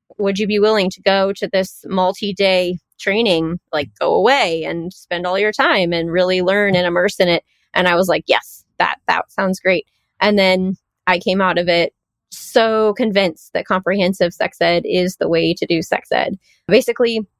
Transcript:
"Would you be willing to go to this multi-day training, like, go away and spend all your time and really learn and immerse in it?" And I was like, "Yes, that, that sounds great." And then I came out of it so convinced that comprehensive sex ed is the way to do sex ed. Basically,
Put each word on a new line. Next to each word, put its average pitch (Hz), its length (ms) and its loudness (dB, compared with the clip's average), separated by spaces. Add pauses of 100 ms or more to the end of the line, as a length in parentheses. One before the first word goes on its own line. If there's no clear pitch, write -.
(160)
"Would 196 220 -2
you 214 80 -2
be 208 120 -2
willing 208 300 2
to - 140 -10
go 196 320 2
to 196 180 -6
this 190 340 -4
multi-day 185 920 0 (200)
training, 180 600 0 (140)
like, 143 160 -4 (100)
go 160 140 0
away 185 500 2
and 165 260 -8
spend 180 360 -8
all 185 120 -2
your 214 140 0
time 214 400 0
and 170 180 -2
really 180 300 0
learn 196 360 2
and 180 100 0
immerse 180 340 -2
in 180 80 4
it?" 170 160 0 (300)
And 185 140 2
I 175 60 4
was 180 140 2
like, 165 180 0
"Yes, - 380 -2 (140)
that, - 180 0 (100)
that - 240 -2
sounds 190 300 -4
great." 185 240 0 (360)
And 208 180 2
then 185 380 2 (320)
I 185 100 2
came 190 220 -2
out 180 180 0
of 175 100 -2
it 170 240 0 (380)
so 220 640 0
convinced 196 580 -2
that - 140 -6
comprehensive 185 640 0
sex - 280 -6
ed 170 260 2
is 180 300 -2
the 175 120 -2
way 165 260 0
to - 120 -4
do 165 160 -2
sex - 300 -4
ed. - 240 -2 (320)
Basically, 233 580 0 (140)